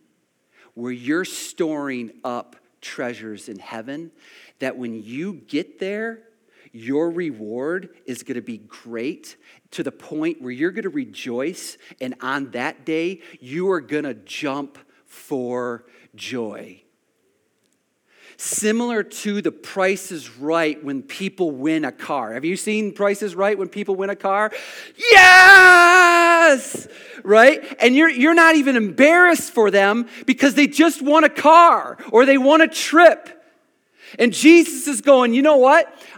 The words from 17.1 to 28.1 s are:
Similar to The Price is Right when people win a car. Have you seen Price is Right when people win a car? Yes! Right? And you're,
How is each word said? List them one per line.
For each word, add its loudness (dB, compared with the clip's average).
Similar -4
to -10
The -4
Price -6
is -18
Right -4
when -10
people -8
win -4
a -8
car. -10
Have -12
you -6
seen -6
Price -4
is -10
Right -2
when -8
people -8
win -8
a -8
car? -4
Yes! 6
Right? 4
And 2
you're, 2